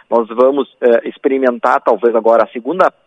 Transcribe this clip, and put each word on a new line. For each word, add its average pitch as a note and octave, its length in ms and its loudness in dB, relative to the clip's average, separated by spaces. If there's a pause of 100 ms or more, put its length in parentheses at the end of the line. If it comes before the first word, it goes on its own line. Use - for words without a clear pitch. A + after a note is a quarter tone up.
Nós A2+ 200 0
vamos, B2+ 520 -2
é, A#2+ 260 2
experimentar C3 760 -2
talvez A#2 340 0
agora A2+ 280 2
a - 40 -18
segunda, D3+ 420 -4 (160)